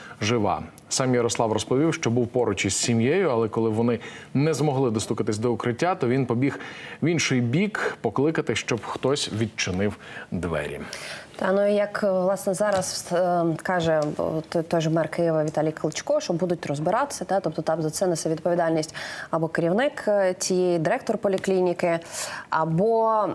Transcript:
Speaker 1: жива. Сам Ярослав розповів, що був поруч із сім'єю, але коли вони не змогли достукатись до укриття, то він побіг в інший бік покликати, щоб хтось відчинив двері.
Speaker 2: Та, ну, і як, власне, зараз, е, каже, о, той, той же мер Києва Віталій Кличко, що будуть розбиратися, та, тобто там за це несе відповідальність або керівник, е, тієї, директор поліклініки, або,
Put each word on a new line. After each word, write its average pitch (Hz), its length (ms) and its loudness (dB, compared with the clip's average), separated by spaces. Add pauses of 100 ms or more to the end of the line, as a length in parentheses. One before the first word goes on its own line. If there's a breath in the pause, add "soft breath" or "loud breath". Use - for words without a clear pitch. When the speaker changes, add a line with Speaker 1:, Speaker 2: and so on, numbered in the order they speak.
(220 loud breath)
Speaker 1:
жива. 101 420 2 (260)
Сам 131 260 0
Ярослав 117 360 2
розповів, 135 420 2
що 127 180 0
був 117 160 2
поруч 110 380 0
із - 100 0
сім'єю, 135 540 2
але 113 200 2
коли 113 200 0
вони 117 300 2 (340 loud breath)
не 156 200 4
змогли 135 380 2
достукатись 107 460 -2
до 120 160 0
укриття, 139 420 0
то 131 120 0
він 131 180 2
побіг 127 340 0 (420 loud breath)
в 139 40 0
інший 139 360 2
бік 165 600 0
покликати, 147 540 0
щоб - 300 -2
хтось - 480 -2
відчинив 104 640 -2 (340 loud breath)
двері. 73 480 -4 (560 loud breath)
Speaker 2:
Та, 190 160 0
ну, 202 160 2
і 208 60 2
як, 208 300 -2
власне, 185 500 0
зараз, 196 600 -2
е, 175 300 2 (200)
каже, 165 380 2 (160)
о, 165 320 -2
той, 165 140 0
той 165 180 0
же 156 80 0
мер 160 200 2
Києва 165 340 0
Віталій 156 280 0
Кличко, 160 480 -2
що - 140 -2
будуть 175 320 -2
розбиратися, 175 600 -2
та, 190 140 0
тобто 160 220 -2
там 160 200 0
за 156 80 0
це 180 180 0
несе 165 220 0
відповідальність 160 640 0 (360 loud breath)
або 165 160 0
керівник, 185 600 0
е, 196 260 4
тієї, 180 460 2
директор 202 380 0
поліклініки, 180 840 2 (500 loud breath)
або, 214 840 2